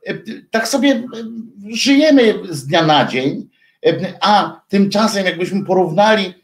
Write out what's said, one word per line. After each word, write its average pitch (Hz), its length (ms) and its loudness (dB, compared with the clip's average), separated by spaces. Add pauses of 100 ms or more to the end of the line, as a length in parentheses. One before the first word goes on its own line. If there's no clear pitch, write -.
e, - 80 -8 (360)
tak 220 180 -2
sobie, 277 240 2
e, 233 100 -2 (680)
żyjemy 269 640 4 (160)
z 135 160 -10
dnia 160 200 0
na 147 180 4
dzień, 127 440 -4 (380)
e, 170 340 -2
a 185 480 0
tymczasem 196 580 0
jakbyśmy 180 380 -4
porównali 185 800 2